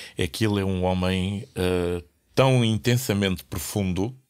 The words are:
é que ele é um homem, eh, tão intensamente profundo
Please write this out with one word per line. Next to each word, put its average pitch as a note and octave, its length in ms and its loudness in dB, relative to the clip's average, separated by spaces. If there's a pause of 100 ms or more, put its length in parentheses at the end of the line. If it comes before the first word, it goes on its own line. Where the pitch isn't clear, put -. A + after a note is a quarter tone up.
(160)
é F2+ 100 0
que - 180 -2
ele G2+ 160 0
é F#2+ 40 -2
um F#2+ 180 -2
homem, F#2 720 0
eh, F2+ 480 0 (320)
tão B2+ 300 4
intensamente G#2 800 0
profundo G2 720 -4 (140)